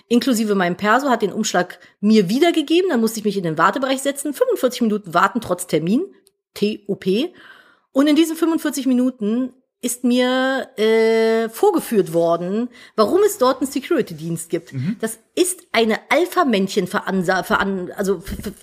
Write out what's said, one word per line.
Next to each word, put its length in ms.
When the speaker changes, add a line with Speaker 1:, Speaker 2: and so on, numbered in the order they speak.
Speaker 1:
inklusive 480
meinem 200
Perso, 340
hat 120
den 100
Umschlag 460
mir 280
wiedergegeben, 640
dann 100
musste 200
ich 40
mich 120
in 80
den 120
Wartebereich 460
setzen, 320
fünfundvierzig 480
Minuten 320
warten 260
trotz 280
Termin, 380
T 340
O 80
P. 360
Und 160
in 80
diesen 200
fünfundvierzig 500
Minuten 640
ist 180
mir, 720
äh, 720
vorgeführt 640
worden, 560
warum 280
es 140
dort 240
einen 80
Security-Dienst 800
gibt. 220
Speaker 2:
Mhm. 280
Speaker 1:
Das 180
ist 280
eine 260
Alpha-Männchen-Veransa-, 1300
Veran-, 520
also 240
Ver-, 320